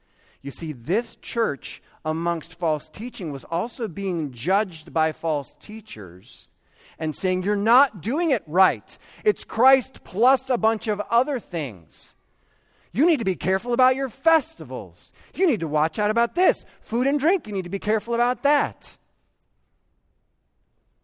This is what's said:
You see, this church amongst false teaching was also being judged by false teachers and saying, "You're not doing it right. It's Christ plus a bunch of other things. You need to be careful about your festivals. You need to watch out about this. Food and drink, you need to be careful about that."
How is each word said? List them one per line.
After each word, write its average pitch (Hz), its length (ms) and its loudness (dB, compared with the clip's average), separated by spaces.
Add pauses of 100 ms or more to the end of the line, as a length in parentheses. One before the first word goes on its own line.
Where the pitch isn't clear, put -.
(440)
You 139 80 -8
see, 156 200 -8
this 147 440 -4
church - 680 -6 (240)
amongst 165 480 -4
false 156 340 -2
teaching 214 440 -10
was 135 140 -8
also 226 420 -4
being 170 440 -4
judged 160 640 -2
by 160 180 2
false 156 480 -4
teachers 107 880 -16 (520)
and 156 160 -2
saying, 185 280 0
"You're 208 120 2
not 226 460 4
doing 294 280 -2
it 247 160 0
right. 156 520 2 (260)
It's - 200 0
Christ 262 600 2
plus 247 460 2
a 254 80 0
bunch 220 300 0
of 208 220 -2
other 254 300 0
things. 117 760 -10 (760)
You 247 140 2
need 330 140 4
to 220 60 -2
be 185 100 0
careful 190 380 -2
about 254 220 4
your 269 140 -4
festivals. 127 1040 -2 (220)
You 359 140 2
need 233 120 2
to 160 80 -4
watch 151 320 0
out 208 120 0
about 233 240 0
this. 359 280 2 (180)
Food 247 260 0
and 277 120 2
drink, 320 280 0
you 208 60 -8
need 190 120 -4
to 170 40 -4
be 190 100 -4
careful 214 340 -2
about 240 300 0
that." 269 540 0 (2000)